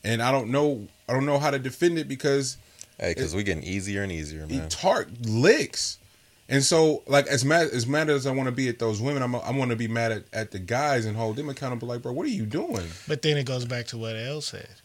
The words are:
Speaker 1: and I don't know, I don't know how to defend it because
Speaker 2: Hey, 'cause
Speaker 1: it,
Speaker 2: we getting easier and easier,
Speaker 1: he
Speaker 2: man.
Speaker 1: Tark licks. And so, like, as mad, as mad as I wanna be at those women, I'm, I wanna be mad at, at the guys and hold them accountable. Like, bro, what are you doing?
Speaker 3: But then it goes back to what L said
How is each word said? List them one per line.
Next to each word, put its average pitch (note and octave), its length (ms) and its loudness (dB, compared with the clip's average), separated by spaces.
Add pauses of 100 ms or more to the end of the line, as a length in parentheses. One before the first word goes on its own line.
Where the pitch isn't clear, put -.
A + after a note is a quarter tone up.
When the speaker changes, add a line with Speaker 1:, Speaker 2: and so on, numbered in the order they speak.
Speaker 1:
and A2+ 180 0
I B2 100 4
don't B2 180 0
know, C3+ 360 2 (220)
I - 40 0
don't C3+ 140 2
know C#3+ 120 4
how D3 120 2
to C#3 80 0
defend E3 400 2
it D3+ 100 -4
because C3+ 480 0 (420)
Speaker 2:
Hey, E2+ 160 0
'cause D#2+ 180 -4
Speaker 1:
it, F2 40 -2
Speaker 2:
we G#2 60 0
getting F2+ 220 -2
easier G2 380 -4
and F#2+ 100 -4
easier, D#2 340 -8
Speaker 1:
he E2 120 -4
Speaker 2:
man. D#2+ 100 -6
Speaker 1:
Tark F#3+ 400 0 (140)
licks. B2+ 760 2 (500)
And C#3 160 2
so, D#3 420 4
like, C#3 220 6
as C3 160 2
mad, D#3+ 240 4
as A#2+ 180 -2
mad D3+ 240 2
as C#3 160 2
I C3+ 60 0
wanna C3 200 0
be B2+ 160 0
at A#2+ 120 -4
those A2 200 0
women, C#3 220 0
I'm, B2 140 0
I A2 160 -4
wanna B2 240 2
be A#2 120 -2
mad A#2 240 0
at, G#2 200 -6
at A2 180 -4
the G2+ 80 -8
guys A#2+ 460 0
and G#2+ 120 -2
hold A2 200 -2
them D3 120 -6
accountable. B2+ 400 -6
Like, A#2+ 140 -6
bro, B2 100 -6
what C3+ 140 -4
are C#4+ 40 -2
you D3+ 140 -2
doing? A2 440 -4 (180)
Speaker 3:
But D3+ 160 -4
then D3+ 140 2
it C#3+ 100 0
goes B2+ 180 -4
back A#2+ 240 -6
to A#2 100 -8
what A2+ 180 -6
L C3+ 240 -8
said F#2 280 -10 (160)